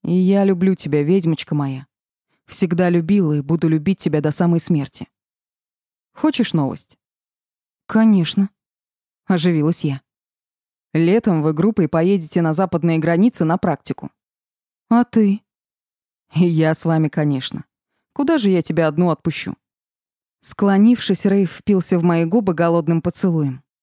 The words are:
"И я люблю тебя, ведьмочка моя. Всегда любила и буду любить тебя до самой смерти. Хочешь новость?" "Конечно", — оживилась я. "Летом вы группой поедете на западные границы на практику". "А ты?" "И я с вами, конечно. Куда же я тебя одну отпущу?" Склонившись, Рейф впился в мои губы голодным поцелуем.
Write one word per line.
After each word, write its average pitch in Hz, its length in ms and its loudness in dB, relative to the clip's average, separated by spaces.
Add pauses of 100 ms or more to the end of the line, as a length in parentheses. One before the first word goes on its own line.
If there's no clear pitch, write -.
"И 165 100 -4
я 190 320 2
люблю 190 300 2
тебя, 147 280 -2
ведьмочка 165 520 -2
моя. 139 320 -6 (600)
Всегда 175 440 0
любила 175 420 2
и 147 80 0
буду 160 280 0
любить 160 300 0
тебя 151 220 -2
до 151 100 0
самой 170 300 2
смерти. - 480 -4 (1040)
Хочешь - 400 -2
новость?" - 440 -4 (920)
"Конечно", — 202 640 2 (760)
оживилась 165 580 0
я. 135 160 -4 (920)
"Летом 170 500 2
вы 156 100 0
группой 175 360 0
поедете 175 520 0
на 160 120 0
западные 165 460 0
границы 170 460 0
на 160 140 0
практику". - 520 -6 (760)
"А 240 160 4
ты?" 208 380 0 (920)
"И 165 100 2
я 160 300 2
с - 100 -10
вами, 160 240 0
конечно. 147 560 -4 (480)
Куда 294 260 0
же 202 100 0
я 180 140 2
тебя 160 240 0
одну 165 240 0
отпущу?" - 460 -6 (840)
Склонившись, 202 840 2
Рейф 196 260 2
впился 190 480 -2
в 165 60 0
мои 170 220 2
губы 190 280 0
голодным 170 480 0
поцелуем. 156 640 -2 (180)